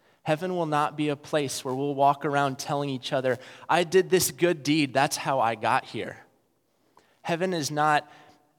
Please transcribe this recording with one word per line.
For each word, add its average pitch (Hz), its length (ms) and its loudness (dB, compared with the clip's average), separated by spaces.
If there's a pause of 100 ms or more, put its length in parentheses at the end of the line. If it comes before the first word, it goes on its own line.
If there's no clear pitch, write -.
(240)
Heaven 180 320 -2
will 170 100 -2
not 151 320 0
be 151 120 -2
a 143 60 -2
place 143 480 -4
where 131 120 -4
we'll 143 180 -2
walk 139 320 2
around 143 320 0
telling 143 320 -4
each 131 240 -6
other, 127 240 0 (320)
"I 170 140 4
did 170 260 4
this 180 220 2
good 165 320 0
deed, 143 320 2
that's 143 220 2
how 139 220 -2
I 113 140 2
got 113 320 0
here." - 400 -10 (960)
Heaven 175 320 -2
is 147 160 -2
not 147 400 2 (500)